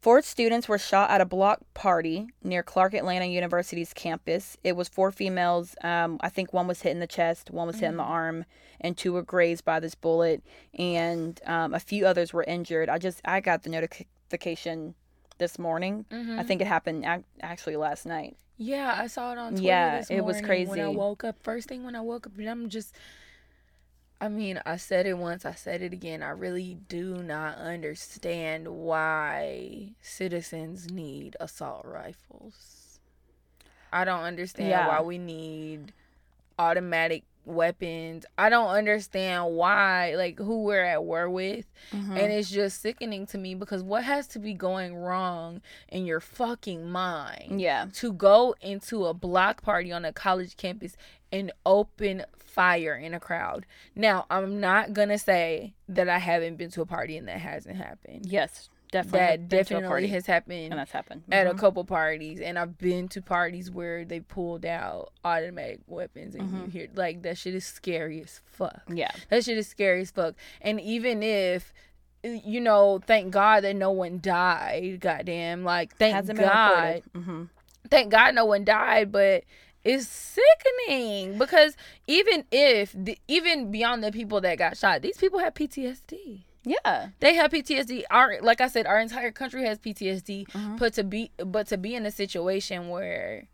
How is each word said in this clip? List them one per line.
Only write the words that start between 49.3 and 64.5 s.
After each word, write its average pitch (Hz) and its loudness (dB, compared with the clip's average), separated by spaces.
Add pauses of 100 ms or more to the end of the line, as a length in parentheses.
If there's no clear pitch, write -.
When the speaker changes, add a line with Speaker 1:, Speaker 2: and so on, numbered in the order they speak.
Speaker 2:
party 180 0
on 175 -8
a 156 -4
college 185 -2
campus 180 -8 (360)
and 190 -4 (140)
open 196 2 (120)
fire 175 2
in 160 -10
a 170 -8
crowd? - -6 (320)
Now, 202 2
I'm 190 0
not 202 4
gonna 208 2
say 170 2 (160)
that 180 2
I 175 4
haven't 170 0
been 170 -10
to 165 -4
a 160 -2
party 156 -8
and - -12
that 180 -8
hasn't 151 -12
happened. - -14
Speaker 1:
Yes, 175 -2 (220)
definitely 185 0
Speaker 2:
That 180 6
Speaker 1:
have 170 0
been - -
to 190 0
a 190 6
Speaker 2:
definitely 185 -2
Speaker 1:
party, - 0
Speaker 2:
has 190 -4
happened 170 -2
Speaker 1:
and 156 -6
that's 139 -10
happened. - -12
Speaker 2:
at 190 4
a 180 4
Speaker 1:
Mm-hmm. 185 -2
Speaker 2:
couple 190 4
parties, 156 -2
and 175 -6
I've 170 -6
been 180 0
to 190 -12
parties 175 -2
where 170 -8
they 170 -10
pulled 170 -8